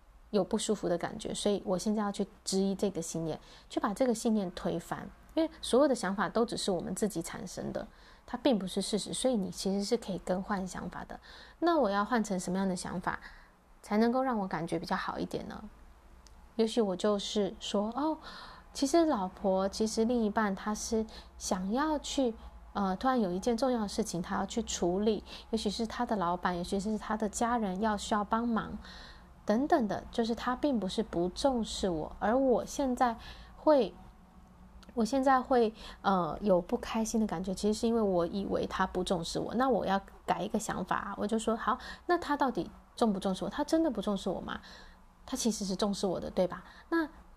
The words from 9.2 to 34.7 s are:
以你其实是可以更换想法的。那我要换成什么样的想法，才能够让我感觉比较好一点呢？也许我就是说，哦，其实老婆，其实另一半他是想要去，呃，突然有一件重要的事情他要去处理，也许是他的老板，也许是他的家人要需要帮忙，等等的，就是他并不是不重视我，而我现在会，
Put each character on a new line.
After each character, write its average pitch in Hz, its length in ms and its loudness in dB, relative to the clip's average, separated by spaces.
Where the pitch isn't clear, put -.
以 247 60 2
你 185 140 -2
其 - 200 -4
实 196 140 0
是 233 140 0
可 226 120 -10
以 175 80 -4
更 185 240 -2
换 190 240 -4
想 180 220 -8
法 - 160 -12
的。 - 160 -14
那 330 200 2
我 220 120 4
要 202 120 2
换 214 220 2
成 185 160 -2
什 180 100 -4
么 180 60 0
样 196 100 2
的 185 80 0
想 - 240 -4
法， - 220 -4
才 208 160 0
能 233 120 6
够 262 120 2
让 247 160 0
我 190 100 -2
感 165 180 -4
觉 165 120 0
比 170 80 -8
较 185 100 0
好 - 220 -4
一 180 80 -2
点 - 200 -6
呢？ - 160 -12
也 226 120 2
许 220 140 0
我 190 160 2
就 208 220 2
是 202 420 0
说， 214 340 -2
哦， 302 220 0
其 - 140 0
实 339 180 6
老 214 240 2
婆， 190 400 2
其 220 180 0
实 226 200 2
另 240 180 2
一 208 60 2
半 208 260 2
他 214 180 -4
是 220 300 -2
想 190 340 -2
要 294 280 2
去， 254 360 0
呃， 190 240 0
突 254 100 0
然 262 140 4
有 185 100 2
一 180 80 0
件 247 160 2
重 254 160 2
要 240 120 2
的 208 40 -2
事 208 160 -2
情 185 200 -4
他 196 140 -4
要 196 100 0
去 226 160 -2
处 185 380 0
理， 208 220 2
也 226 80 0
许 220 100 -2
是 220 180 -2
他 240 200 -4
的 226 100 0
老 175 180 2
板， 180 220 0
也 175 80 -2
许 196 160 -2
是 214 160 0
他 214 180 -4
的 214 140 0
家 233 300 0
人 185 240 -2
要 214 120 2
需 202 200 -2
要 208 100 2
帮 226 240 0
忙， 208 300 -2
等 240 240 2
等 269 180 4
的， 185 240 -4
就 233 140 0
是 226 100 -2
他 247 220 -2
并 254 240 2
不 190 80 0
是 214 140 -2
不 175 260 0
重 247 340 2
视 - 280 -2
我， 156 280 -4
而 214 180 2
我 269 280 4
现 262 320 -2
在 240 200 2
会， 269 380 6